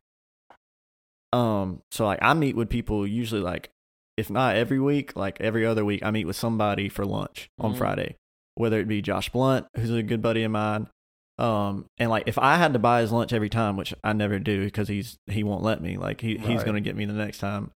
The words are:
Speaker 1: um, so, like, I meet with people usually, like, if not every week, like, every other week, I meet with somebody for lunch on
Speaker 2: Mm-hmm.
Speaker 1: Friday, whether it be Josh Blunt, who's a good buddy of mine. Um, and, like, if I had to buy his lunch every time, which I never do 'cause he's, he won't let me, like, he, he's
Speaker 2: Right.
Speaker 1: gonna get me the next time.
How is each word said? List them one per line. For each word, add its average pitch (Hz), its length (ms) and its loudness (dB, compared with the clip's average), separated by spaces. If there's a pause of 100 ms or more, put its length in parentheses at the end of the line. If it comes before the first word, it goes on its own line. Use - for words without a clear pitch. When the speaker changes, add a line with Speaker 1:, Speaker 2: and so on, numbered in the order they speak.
(1300)
Speaker 1:
um, 107 580 0
so, 113 160 -2
like, 98 160 0
I 127 120 6
meet 147 220 0
with 113 120 0
people 107 380 -2
usually, 110 340 -2
like, 87 300 -4 (460)
if 107 140 -2
not 113 260 2
every 120 240 2
week, 143 360 0
like, 98 240 -4
every 110 260 2
other 110 180 2
week, 101 180 0
I 107 80 0
meet 107 160 0
with 92 100 -4
somebody 104 520 0
for 101 160 -4
lunch 101 440 -6 (100)
on 110 120 -2
Speaker 2:
Mm-hmm. - 80 -4
Speaker 1:
Friday, - 380 -2 (380)
whether 110 260 2
it 95 80 -2
be 104 140 0
Josh 98 280 -2
Blunt, 131 360 2 (100)
who's 113 140 0
a 113 120 0
good 110 200 -2
buddy 113 220 2
of 110 80 -2
mine. 107 360 -2 (500)
Um, 101 460 0 (140)
and, 117 120 0
like, 110 160 2
if 113 120 -2
I 143 180 6
had 165 160 6
to 123 60 4
buy 117 240 4
his 110 100 0
lunch 117 200 0
every 107 180 0
time, 110 260 0
which 95 160 -6 (100)
I 107 120 0
never 104 240 0
do 98 320 0
'cause 104 180 -2
he's, 101 380 -6
he 104 160 -2
won't 101 200 0
let 110 200 0
me, 92 160 -4
like, 98 240 -6
he, 113 160 -2
he's 113 200 0
Speaker 2:
Right. 110 60 -2
Speaker 1:
gonna 107 160 0
get 104 160 -4
me 104 80 -4
the 104 80 -4
next 107 260 -6
time. 101 380 -4